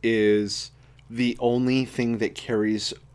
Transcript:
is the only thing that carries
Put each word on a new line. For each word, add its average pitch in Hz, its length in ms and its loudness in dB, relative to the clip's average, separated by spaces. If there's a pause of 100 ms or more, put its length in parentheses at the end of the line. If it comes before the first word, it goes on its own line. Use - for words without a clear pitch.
is 107 680 2 (380)
the 120 300 -2
only 127 460 0
thing 117 320 -2
that 104 180 -2
carries 107 580 -2 (220)